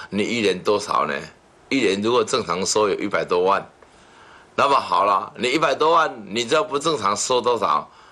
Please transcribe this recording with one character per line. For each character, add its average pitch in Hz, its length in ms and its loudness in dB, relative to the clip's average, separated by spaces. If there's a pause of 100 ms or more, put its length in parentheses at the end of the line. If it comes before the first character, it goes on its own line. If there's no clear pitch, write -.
你 98 140 -2
一 110 180 -2
年 92 220 2
多 104 160 2
少 73 260 -2
呢？ 73 80 -4 (560)
一 135 80 0
年 101 240 2
如 113 100 0
果 120 120 4
正 110 200 -2
常 90 220 -4
收 107 240 2
有 90 60 0
一 98 120 -4
百 87 160 -2
多 90 200 0
万， 92 260 0 (880)
那 131 120 2
么 139 120 4
好 90 260 0
了， 101 320 0
你 123 140 -2
一 156 80 0
百 147 160 2
多 156 160 2
万， 156 200 2 (140)
你 107 180 -4
只 123 120 0
要 156 80 4
不 143 160 -4
正 151 180 -2
常 101 180 0
收 123 240 0
多 117 160 0
少， 76 320 0 (240)